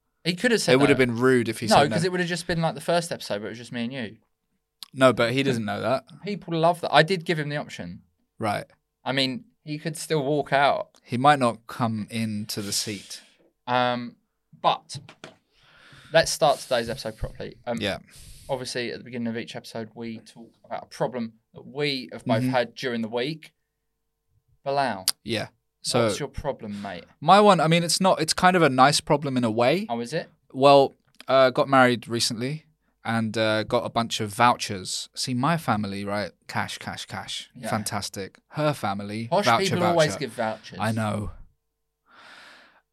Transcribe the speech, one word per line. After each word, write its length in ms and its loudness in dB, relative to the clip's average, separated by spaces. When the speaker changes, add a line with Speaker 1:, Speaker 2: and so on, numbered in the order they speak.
Speaker 1:
He 120 0
could 160 0
have 100 2
said 120 4
Speaker 2:
It 60 8
would 100 6
have 100 6
Speaker 1:
no. 60 6
Speaker 2:
been 120 -2
rude 300 4
if 120 -4
he 80 -4
Speaker 1:
No, 80 6
Speaker 2:
said 140 6
no. 60 -2
Speaker 1:
'cause 80 2
it 80 0
would 80 -2
have 100 -2
just 180 -6
been 140 -2
like 140 -2
the 60 -12
first 300 0
episode, 280 -6
but 80 -8
it 20 -8
was 80 -10
just 140 -16
me 140 -6
and 80 -8
you. 240 -10
Speaker 2:
No, 200 6
but 200 2
he 100 0
doesn't 220 0
know 160 -4
that. 220 0
Speaker 1:
People 340 -6
love 240 2
that. 120 -4
I 100 8
did 220 0
give 140 0
him 100 -6
the 80 -6
option. 440 -12
Speaker 2:
Right. 260 -2
Speaker 1:
I 80 -4
mean, 340 -2
he 140 -10
could 180 -8
still 280 -2
walk 280 0
out. 520 2
Speaker 2:
He 140 -6
might 220 6
not 280 0
come 420 -4
into 520 -6
the 120 -8
seat. 480 -6
Speaker 1:
Um, 480 -2
but 380 -2
let's 200 4
start 280 2
today's 300 -2
episode 280 -8
properly. 380 -10
Um, 120 -6
Speaker 2:
Yeah. 200 -4
Speaker 1:
obviously, 420 -6
at 60 -10
the 60 -16
beginning 240 -8
of 100 -6
each 180 -10
episode, 380 -12
we 260 -12
talk 320 -20
about 180 -10
a 40 -20
problem 460 -6
that 140 -18
we 440 -6
have 140 -16
both 160 0
Speaker 2:
Mm-hmm. 80 0
Speaker 1:
had 260 0
during 280 -4
the 60 -6
week. 440 -6
Bilal, 420 -2
Speaker 2:
Yeah. 240 -4
So 220 0
Speaker 1:
what's 160 0
your 80 -6
problem, 540 -8
mate? 240 -12
Speaker 2:
my 180 6
one, 220 6
I 80 4
mean, 140 4
it's 180 -2
not, 180 4
it's 140 -2
kind 240 4
of 40 6
a 80 6
nice 300 6
problem 380 0
in 80 2
a 60 2
way. 360 2
Speaker 1:
Oh, 140 -4
is 120 -10
it? 160 -6
Speaker 2:
Well, 460 8
uh, 220 6
got 180 0
married 400 4
recently 560 -4
and, 320 -2
uh, 260 2
got 220 0
a 40 -6
bunch 300 -2
of 120 -4
vouchers. 840 0
See, 180 -6
my 220 0
family, 480 -2
right? 280 -4
Cash, 320 -6
cash, 260 -12
cash. 500 -12
Speaker 1:
Yeah. 140 -10
Speaker 2:
Fantastic. 720 -8
Her 240 -2
family, 560 -6
Speaker 1:
Posh 160 0
Speaker 2:
voucher, 180 4
Speaker 1:
people 160 0
Speaker 2:
voucher. 120 2
Speaker 1:
always 260 2
give 140 -6
vouchers. 480 -6
Speaker 2:
I 120 -2
know. 400 -4